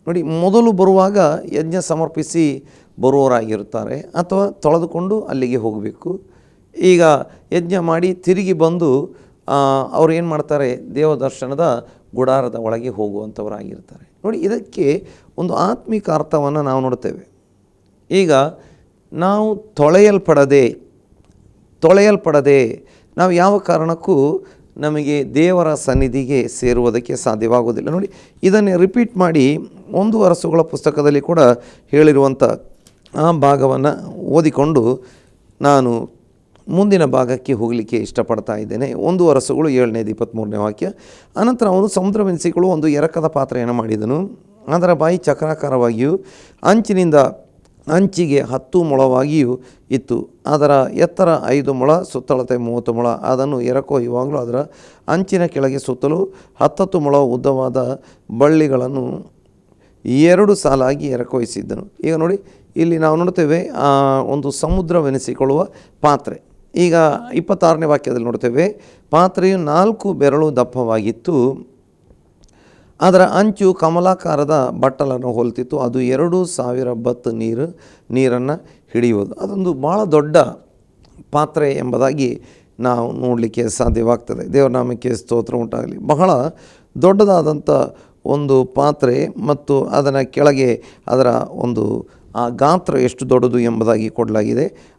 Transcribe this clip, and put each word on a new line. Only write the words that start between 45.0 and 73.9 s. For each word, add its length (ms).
ಚಕ್ರಾಕಾರವಾಗಿಯೂ 1040
ಅಂಚಿನಿಂದ 520
ಅಂಚಿಗೆ 480
ಹತ್ತು 440
ಮೊಳವಾಗಿಯೂ 760
ಇತ್ತು. 380
ಅದರ 240
ಎತ್ತರ 360
ಐದು 280
ಮೊಳ, 280
ಸುತ್ತಳತೆ 540
ಮೂವತ್ತು 380
ಮೊಳ. 140
ಅದನ್ನು 520
ಎರಕೋ 400
ಇವಾಗಲೂ 380
ಅದರ 180
ಅಂಚಿನ 380
ಕೆಳಗೆ 320
ಸುತ್ತಲೂ 500
ಹತ್ತತ್ತು 400
ಮೊಳ 160
ಉದ್ದವಾದ 840
ಬಳ್ಳಿಗಳನ್ನು 920
ಎರಡು 500
ಸಾಲಾಗಿ 520
ಎರಕೊಯಿಸಿದ್ದನು." 880
ಈಗ 100
ನೋಡಿ, 240
ಇಲ್ಲಿ 220
ನಾವು 180
ನೋಡ್ತೇವೆ, 520
ಆ, 540
ಒಂದು 280
ಸಮುದ್ರವೆನಿಸಿಕೊಳ್ಳುವ 1160
ಪಾತ್ರೆ. 500
ಈಗ 200
ಇಪ್ಪತ್ತಾರನೇ 520
ವಾಕ್ಯದಲ್ಲಿ 380
ನೋಡ್ತೇವೆ, 560
"ಪಾತ್ರೆಯು 480
ನಾಲ್ಕು 540
ಬೆರಳು 440
ದಪ್ಪವಾಗಿತ್ತು. 1080
ಅದರ 220
ಅಂಚು 520
ಕಮಲಾಕಾರದ 1080